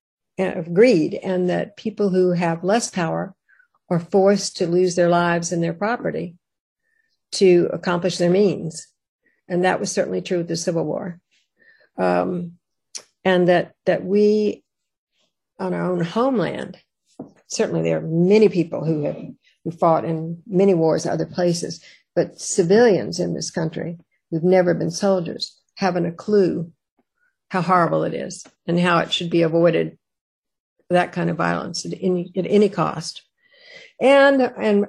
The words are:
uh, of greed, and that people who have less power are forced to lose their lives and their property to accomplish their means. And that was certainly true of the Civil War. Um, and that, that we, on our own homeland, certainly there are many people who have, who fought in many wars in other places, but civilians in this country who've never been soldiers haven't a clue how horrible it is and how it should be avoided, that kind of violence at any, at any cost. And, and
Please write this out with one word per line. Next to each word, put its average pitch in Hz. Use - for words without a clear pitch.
uh, 190
of 170
greed, 190
and 185
that -
people 208
who 185
have 170
less 214
power 165
are 175
forced 196
to 180
lose 175
their 175
lives 170
and 170
their 170
property 175
to 180
accomplish 175
their 175
means. 180
And 180
that 185
was 202
certainly 185
true 180
of 170
the 170
Civil 165
War. 170
Um, 180
and 180
that, 175
that 185
we, 208
on 185
our 175
own 175
homeland, 196
certainly -
there 160
are 160
many 185
people 160
who 151
have, -
who 170
fought 165
in 165
many 196
wars 160
in -
other 160
places, 170
but -
civilians 180
in 175
this -
country 165
who've 160
never 180
been 165
soldiers 185
haven't 180
a 170
clue 175
how 185
horrible 165
it -
is -
and 175
how 175
it 165
should 175
be 170
avoided, 165
that 175
kind 170
of 170
violence 170
at 170
any, 180
at 180
any 208
cost. 156
And, 277
and 208